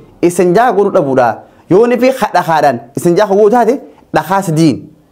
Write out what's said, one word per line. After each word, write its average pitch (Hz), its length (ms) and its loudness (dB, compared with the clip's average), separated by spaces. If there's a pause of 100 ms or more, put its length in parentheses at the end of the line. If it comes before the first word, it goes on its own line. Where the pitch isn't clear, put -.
(220)
isinjaa 180 500 2
godhuu 190 200 0
dhabuudha. 131 360 0 (420)
Yooni 233 280 2
fi 254 120 0
ha-, - 240 -4
dhakaadhaan 151 420 0 (200)
isinjaa 175 300 0
hawwuu 202 240 2
taate, 240 240 2 (400)
dhakaa 180 280 -2
sadiin 160 340 0 (360)